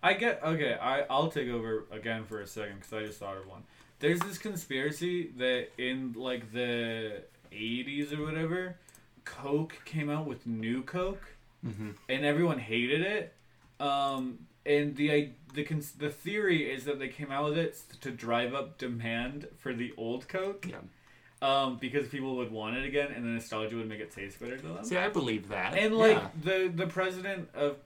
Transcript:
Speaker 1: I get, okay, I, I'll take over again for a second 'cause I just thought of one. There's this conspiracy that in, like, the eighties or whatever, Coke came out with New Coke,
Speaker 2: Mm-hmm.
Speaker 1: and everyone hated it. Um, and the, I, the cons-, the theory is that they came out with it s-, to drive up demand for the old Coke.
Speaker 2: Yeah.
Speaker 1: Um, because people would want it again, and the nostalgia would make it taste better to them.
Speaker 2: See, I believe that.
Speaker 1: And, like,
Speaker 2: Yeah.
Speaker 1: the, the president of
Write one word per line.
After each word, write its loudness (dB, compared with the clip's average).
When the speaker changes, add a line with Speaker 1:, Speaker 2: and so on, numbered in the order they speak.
Speaker 1:
I 6
get, 2
okay, 2
I, 2
I'll 4
take -2
over -2
again -4
for -8
a -8
second -8
'cause -14
I -4
just -10
thought -6
of -12
one. -16
There's 4
this -2
conspiracy -2
that 2
in, -2
like, -4
the -2
eighties -2
or -2
whatever, -2
Coke -2
came -2
out 0
with -8
New 0
Coke, -2
Speaker 2:
Mm-hmm. -4
Speaker 1:
and 2
everyone 6
hated 2
it. 0
Um, 0
and 6
the, 4
I, 6
the 0
cons-, -2
the -2
theory 2
is -4
that 0
they -4
came -6
out 2
with 2
it 2
s-, -16
to -6
drive 0
up -4
demand -4
for -4
the -4
old -4
Coke. -4
Speaker 2:
Yeah. -10
Speaker 1:
Um, 4
because 0
people -4
would -2
want -4
it -4
again, 0
and -6
the 0
nostalgia -2
would -4
make -8
it -8
taste -10
better -6
to -10
them. -8
Speaker 2:
See, 0
I 2
believe 0
that. 0
Speaker 1:
And, 4
like, 10
Speaker 2:
Yeah. -2
Speaker 1:
the, 2
the 0
president -2
of 2